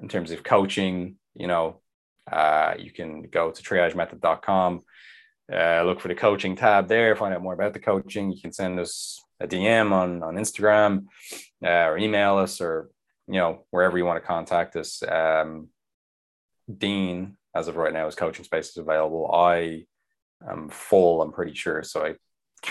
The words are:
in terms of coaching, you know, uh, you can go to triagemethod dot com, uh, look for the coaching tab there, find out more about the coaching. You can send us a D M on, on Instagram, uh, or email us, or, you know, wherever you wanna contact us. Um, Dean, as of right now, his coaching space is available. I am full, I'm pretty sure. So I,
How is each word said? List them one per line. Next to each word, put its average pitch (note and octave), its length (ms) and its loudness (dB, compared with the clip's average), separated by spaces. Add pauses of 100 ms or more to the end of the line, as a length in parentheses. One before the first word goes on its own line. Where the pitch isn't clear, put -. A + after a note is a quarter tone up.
in G#2 80 -14
terms E2+ 220 -6
of E2 120 -10
coaching, F#2+ 720 0 (180)
you F2 120 -10
know, E2 340 -2 (500)
uh, D2+ 480 2
you - 140 -16
can D#2 300 -10
go E2 280 -2
to - 120 -18
triagemethod F2 580 0
dot E2 220 0
com, F#2 380 2 (720)
uh, E2+ 300 2
look F2+ 180 0
for F#2 80 -8
the F2+ 60 -4
coaching G2 420 2
tab G2+ 320 4
there, A2 280 4
find G2 180 -2
out F2 80 -6
more F#2 120 -6
about G2+ 180 -2
the G2+ 80 -14
coaching. G2+ 500 -2
You F#2 100 -8
can E2+ 120 -12
send F2+ 260 -4
us - 420 -10 (200)
a F2+ 60 -6
D F#2 200 -2
M A2 260 4
on, F2+ 300 0
on E2 140 -8
Instagram, G#2 720 2 (580)
uh, E2+ 240 4
or D#2 80 0
email G2+ 400 2
us, F#2 240 0
or, E2 300 -4 (360)
you G2 120 -2
know, E2+ 320 0
wherever F2+ 260 4
you F2 80 2
wanna E2+ 160 0
contact E2+ 560 -2
us. - 260 -8
Um, D#2+ 680 0 (1080)
Dean, G2 580 -4 (180)
as E2 120 -4
of D#2+ 100 -6
right D#2+ 160 0
now, D#2+ 140 -2
his D2+ 80 -6
coaching D#2+ 300 -6
space D#2+ 240 -4
is - 80 -16
available. D#2 560 -2
I E2+ 540 2 (640)
am E2 200 -10
full, E2+ 540 4
I'm D#2 100 -2
pretty D#2+ 220 -6
sure. D#2 280 -4
So D#2 220 -6
I, D2+ 100 -4 (560)